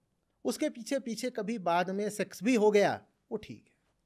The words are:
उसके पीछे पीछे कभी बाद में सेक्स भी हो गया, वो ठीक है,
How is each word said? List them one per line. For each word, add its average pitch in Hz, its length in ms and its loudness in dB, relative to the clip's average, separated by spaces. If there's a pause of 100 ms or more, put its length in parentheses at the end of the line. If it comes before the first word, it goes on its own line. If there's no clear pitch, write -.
(440)
उसके 302 260 -2
पीछे 254 280 -6
पीछे 247 320 -6
कभी 226 280 -6
बाद 175 320 0
में 202 200 -4
सेक्स - 340 -8
भी 254 100 4
हो 214 160 6
गया, 185 360 4 (240)
वो 110 80 -6
ठीक - 280 -16
है, - 80 -20 (320)